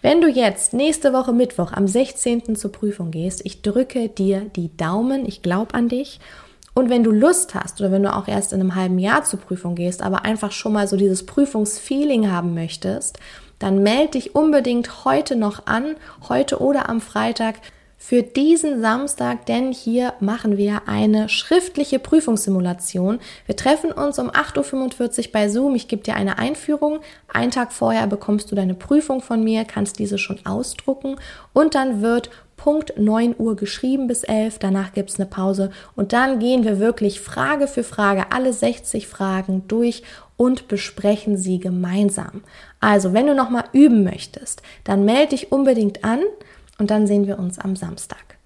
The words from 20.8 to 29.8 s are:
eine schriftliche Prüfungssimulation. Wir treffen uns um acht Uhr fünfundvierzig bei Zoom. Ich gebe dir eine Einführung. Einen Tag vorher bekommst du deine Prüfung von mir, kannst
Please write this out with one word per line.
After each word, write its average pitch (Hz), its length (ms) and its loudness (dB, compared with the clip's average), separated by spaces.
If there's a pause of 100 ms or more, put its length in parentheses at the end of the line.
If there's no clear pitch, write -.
eine 214 420 2
schriftliche 302 680 0
Prüfungssimulation. 196 1200 0 (280)
Wir 214 100 -4
treffen 302 340 0
uns 285 300 -4
um 247 120 -4
acht - 240 -6
Uhr 285 60 0
fünfundvierzig 247 720 -4
bei 208 160 2
Zoom. 254 260 0
Ich 233 140 -4
gebe 208 160 -6
dir 214 100 -4
eine 196 240 -2
Einführung. 302 640 -2 (260)
Einen 240 240 -2
Tag 240 220 -4
vorher 226 340 0
bekommst 208 460 -2
du - 20 -6
deine 190 200 0
Prüfung 285 460 0
von 226 220 -2
mir, 220 220 0
kannst 202 340 -6